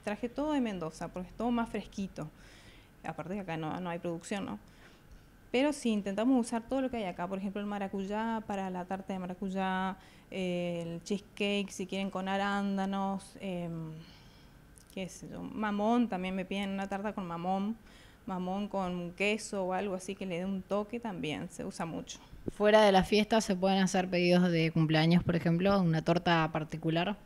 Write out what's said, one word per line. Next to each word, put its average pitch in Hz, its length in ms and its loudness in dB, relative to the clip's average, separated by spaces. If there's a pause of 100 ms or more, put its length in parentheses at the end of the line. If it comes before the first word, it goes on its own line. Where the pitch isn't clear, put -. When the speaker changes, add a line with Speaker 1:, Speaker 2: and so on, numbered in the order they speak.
Speaker 1:
Traje 208 240 -4
todo 294 260 -2
de 277 80 2
Mendoza 180 480 -4
porque 180 200 -10
es - 80 -20
todo 233 140 0
más 233 180 0
fresquito. 196 580 -8 (760)
Aparte 160 320 -8
que 202 60 -6
acá 165 160 -6
no, 160 220 -4
no 180 120 -6
hay 175 80 -6
producción, 175 460 -6
¿no? 208 140 -8 (920)
Pero 277 220 4
sí, 247 160 -2
intentamos 214 500 2
usar 226 280 -2
todo 262 140 0
lo 254 80 0
que 240 80 -4
hay 220 60 -2
acá. 180 240 -4
Por 196 100 -4
ejemplo, 202 240 -4
el 208 60 -4
maracuyá 202 800 -2
para 190 240 -4
la 180 140 -4
tarta 190 280 -6
de 185 60 -4
maracuyá, 185 760 -2 (340)
eh, 175 540 -2
el 170 180 -8
cheesecake, 202 680 -2
si 190 160 -6
quieren, 190 240 -4
con 185 200 -4
arándanos, 196 1120 -2
em, 170 500 -6 (1000)
qué 185 160 -8
sé - 200 -16
yo, 175 140 -10
mamón, 214 640 0
también 185 280 -4
me 185 100 -4
piden 196 240 -4
una 196 180 -4
tarta 196 260 -6
con 190 140 -6
mamón, 190 480 -2 (500)
mamón 190 440 -4
con 180 420 -4
queso 202 540 0
o 185 80 -2
algo 190 220 -2
así 196 200 -8
que 190 100 -8
le 175 140 -4
dé 185 60 -2
un 190 160 -4
toque, 208 400 -4
también 175 480 -4
se - 160 -10
usa 180 200 -6
mucho. - 340 -8 (340)
Speaker 2:
¿Fuera 214 280 8
de 202 120 8
la 185 100 8
fiesta 214 380 4
se 196 140 0
pueden 190 240 4
hacer 185 280 2
pedidos 180 420 6
de 160 220 4
cumpleaños, 160 500 6
por 170 140 2
ejemplo, 180 460 4
una 160 200 4
torta 170 520 4
particular? 165 720 -2